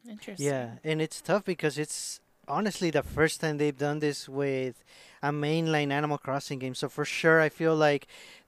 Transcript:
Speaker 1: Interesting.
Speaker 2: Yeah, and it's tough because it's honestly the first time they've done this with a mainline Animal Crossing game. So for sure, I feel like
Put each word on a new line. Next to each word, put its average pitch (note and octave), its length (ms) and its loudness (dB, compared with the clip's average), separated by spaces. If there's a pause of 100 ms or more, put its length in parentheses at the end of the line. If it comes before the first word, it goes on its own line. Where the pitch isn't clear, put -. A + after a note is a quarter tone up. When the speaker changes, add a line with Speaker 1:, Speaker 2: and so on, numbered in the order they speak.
Speaker 1:
Interesting. G#3 380 -8
Speaker 2:
Yeah, C3 240 -2 (120)
and D#3 180 -2
it's D#3 200 -4
tough G3 240 0
because D3+ 340 -2
it's - 420 -8 (280)
honestly F3+ 420 0
the D3 140 2
first - 360 0
time D3+ 180 -2
they've D3 180 0
done D3 240 -2
this D3 280 -4
with C3+ 540 -4 (400)
a C#3+ 60 0
mainline D3 640 0
Animal D3 260 0
Crossing C#3 400 -4
game. B2+ 160 -6
So C#3+ 140 -4
for D3 160 -4
sure, D#3+ 360 6
I D#3 80 4
feel D#3+ 280 2
like D3 320 4 (400)